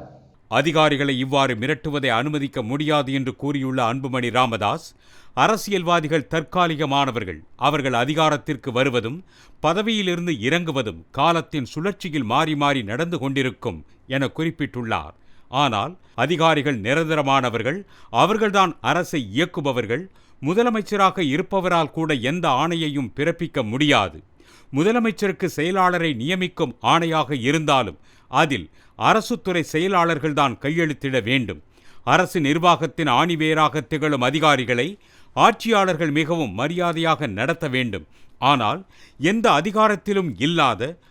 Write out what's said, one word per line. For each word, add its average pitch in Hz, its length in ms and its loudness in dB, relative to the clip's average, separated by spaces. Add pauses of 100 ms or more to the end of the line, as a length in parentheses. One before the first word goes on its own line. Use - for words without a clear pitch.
(500)
அதிகாரிகளை 143 680 2
இவ்வாறு 131 400 2
மிரட்டுவதை 139 540 -2
அனுமதிக்க 139 520 -2
முடியாது 143 500 0
என்று 135 220 -2
கூறியுள்ள 131 500 -4
அன்புமணி 127 460 -2
ராமதாஸ், 113 560 0 (500)
அரசியல்வாதிகள் 170 920 0
தற்காலிகமானவர்கள், 139 1080 -2 (200)
அவர்கள் 135 380 0
அதிகாரத்திற்கு 147 760 -2
வருவதும் 123 460 0 (440)
பதவியிலிருந்து 175 800 -2
இறங்குவதும் 131 600 -2 (100)
காலத்தின் 151 600 -2
சுழற்சியில் 156 560 -6
மாறி 151 300 0
மாறி 143 260 0
நடந்து 143 360 -4
கொண்டிருக்கும் 127 600 -4 (300)
என 131 200 -2
குறிப்பிட்டுள்ளார். 120 840 -4 (360)
ஆனால் 127 420 0 (240)
அதிகாரிகள் 147 640 2
நிரந்தரமானவர்கள், 135 1000 0 (340)
அவர்கள்தான் 190 600 2 (100)
அரசை 156 440 -2
இயக்குபவர்கள். 131 800 -4 (380)
முதலமைச்சராக 202 760 0 (100)
இருப்பவரால் 175 680 0
கூட 160 180 -2 (120)
எந்த 165 220 -2 (100)
ஆணையையும் 151 560 -2
பிறப்பிக்க 160 520 -4
முடியாது. 110 540 2 (540)
முதலமைச்சருக்கு 202 760 0
செயலாளரை 175 680 0
நியமிக்கும் 165 680 -2
ஆணையாக 156 560 2
இருந்தாலும் 135 600 0 (300)
அதில் 131 360 2 (320)
அரசுத்துறை 180 680 0
செயலாளர்கள்தான் 160 920 0
கையெழுத்திட 147 640 -2
வேண்டும். 107 380 -2 (460)
அரசு 165 340 4
நிர்வாகத்தின் 156 720 2
ஆணிவேராக 156 720 2
திகழும் 143 420 -2
அதிகாரிகளை 135 600 2 (480)
ஆட்சியாளர்கள் 190 760 2
மிகவும் 151 420 0
மரியாதையாக 160 760 -2
நடத்த 139 380 -2
வேண்டும். 120 360 -2 (360)
ஆனால் 131 400 2 (400)
எந்த 214 320 0
அதிகாரத்திலும் 196 840 0
இல்லாத, 139 520 0 (200)